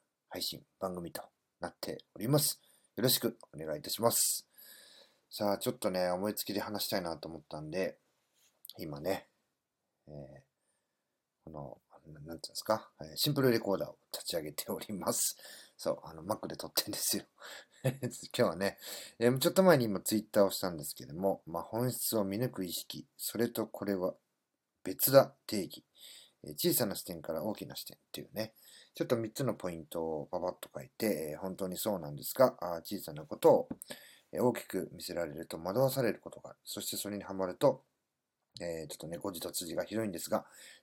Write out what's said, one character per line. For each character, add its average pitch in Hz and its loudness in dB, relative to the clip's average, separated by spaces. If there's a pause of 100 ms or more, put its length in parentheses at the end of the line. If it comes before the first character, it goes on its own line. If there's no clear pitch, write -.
(300)
配 180 -6
信、 - -6 (180)
番 92 -4
組 85 -8
と - -10 (380)
な 87 -6
っ - -10
て - -8 (100)
お - -16
り 110 -2
ま 147 8
す。 - 0 (340)
よ 101 -2
ろ 131 8
し - 4
く - 0 (160)
お - -14
願 78 -4
い 76 -6
い - -18
た - -10
し - -4
ま 117 6
す。 - 2 (840)
さ 104 0
あ、 98 2
ち - -2
ょ 123 0
っ - -2
と 101 0
ね、 90 2
思 92 0
い 107 -2
つ - -6
き - -4
で 101 0
話 104 -4
し - -4
た 104 0
い - -6
な 82 -4
と 80 -10
思 82 -10
っ - -20
た - -10
ん 78 -10
で、 90 -2 (800)
今 78 -8
ね、 90 -2 (800)
え - -16
ー、 - -16 (1300)
こ - -16
の、 73 -12 (340)
な-、 76 -18
な 80 -12
ん 80 -14
て - -14
い - -12
う - -20
ん - -20
で - -10
す - -8
か、 - 0
え 78 -12
ー、 - -12
シ - 2
ン 147 2
プ 135 2
ル 131 8
レ 113 6
コ 98 0
ー - 0
ダ 76 0
ー 82 -10
を - -18 (140)
立 - -10
ち - -4
上 80 -2
げ 76 -6
て - -8
お 98 -2
り - -8
ま 95 -2
す。 - 0 (400)
そ - -2
う、 - -2
あ 78 -12
の、 80 -12
Mac 95 -4
で 80 -8
撮 80 -8
っ 78 -10
て - 0
ん - -4
で - -4
す - 0
よ。 98 -2 (320)
<laughs> - -20
今 131 4 (400)
日 - 4
は 92 6
ね、 98 0 (400)
え 117 8
ー、 131 4
ち 147 4
ょ 170 6
っ - -6
と 190 8
前 180 12
に 123 6
今 98 0
Twitter 107 4
を 95 6
し - -4
た 95 0
ん 85 -4
で 73 -6
す - -8
け 62 -12
ど 69 -12
も、 92 0
ま 82 -6
あ、 - -6
本 123 -2
質 - -2
を 104 4
見 98 0
抜 123 0
く 98 -4
意 87 -4
識、 - -10
そ - -6
れ 117 4
と 117 -2
こ - -8
れ 101 2
は 90 0 (680)
別 - 0
だ 131 10 (140)
定 104 0
義、 - -14 (580)
え - -12
ー、 - -10
小 165 2
さ 143 2
な 95 -2
視 - -8
点 82 -10
か 73 -6
ら 82 -2
大 107 -2
き 90 -10
な - -10
視 - -10
点 - -18
っ - -20 (120)
て - -10
い - -10
う - -20
ね、 110 -4 (400)
ち - -2
ょ - 0
っ - -10
と 127 4
三 113 -2
つ 139 -4
の 113 2
ポ - -4
イ 85 -6
ン 80 -10
ト 82 -4
を 78 -2
パ 90 -4
パ 90 -2
ッ 90 -4
と - -16
書 - -10
い - -16
て、 80 -2
え 78 -6
ー、 - -10
本 95 -6
当 95 -4
に 90 -6
そ 107 -2
う 92 -4
な 73 -8
ん 73 -8
で 73 -12
す - -6
か？ - 6
あ 87 -4
ー、 - -20
小 - -6
さ 78 -10
な 76 -10
こ 98 -10
と 160 10
を、 - 4 (640)
え 90 -2
ー、 - 2
大 123 6
き 110 -4
く 92 -4
見 - -14
せ 90 -8
ら 85 -2
れ 76 -8
る 80 -8
と - -10
惑 95 0
わ 135 6
さ 135 -2
れ 113 2
る - -4
こ - -12
と - -18
が - -16
あ - -18
る。 - -20
そ - -8
し - -6
て 104 -6
そ 101 -6
れ 104 -4
に 98 -8
は 98 -10
ま 95 0
る 90 -4
と、 - 4 (760)
え 82 -4
ー、 - -12
ち 73 -10
ょ - -12
っ - -18
と 80 -10
ね、 82 -8
誤 98 -6
字 87 -8
と 87 -6
辻 85 -6
が 90 -2
ひ 98 -6
ど 113 0
い - 0
ん 98 -2
で 82 -6
す - -10
が、 - 0 (360)